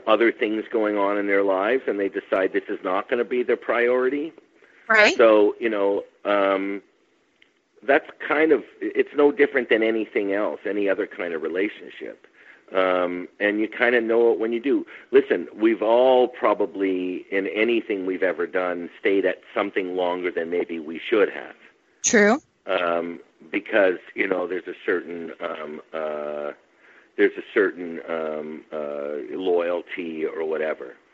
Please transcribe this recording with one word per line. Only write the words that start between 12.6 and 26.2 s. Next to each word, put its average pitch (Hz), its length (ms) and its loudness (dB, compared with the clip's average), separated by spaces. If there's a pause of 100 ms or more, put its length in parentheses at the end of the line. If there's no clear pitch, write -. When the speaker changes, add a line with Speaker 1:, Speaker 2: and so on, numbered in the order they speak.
Speaker 1:
Um, 90 560 0 (100)
and 104 220 0
you 110 60 0
kinda 123 340 2
know 113 320 4
it - 60 -2
when 113 120 -2
you 117 80 -2
do. 113 260 0 (260)
Listen, 117 440 4
we've 107 260 2
all 123 460 6
probably, 95 1040 0
in 98 160 -2
anything 107 580 0
we've 92 180 -2
ever 87 220 0
done, 87 440 -4 (100)
stayed 98 260 2
at - 160 -2 (120)
something 98 420 -4
longer 90 360 -2
than 85 180 -4
maybe 85 300 -4
we 78 200 -10
should 101 300 2
have. - 260 -14 (480)
Speaker 2:
True. 214 380 4 (240)
Speaker 1:
Um, 85 540 -2 (320)
because, 101 460 2 (180)
you 104 120 -2
know, 90 200 -2
there's 87 200 -6
a 87 80 -12 (100)
certain, 85 540 -4
um, 78 420 -10 (120)
uh, 73 580 -6 (640)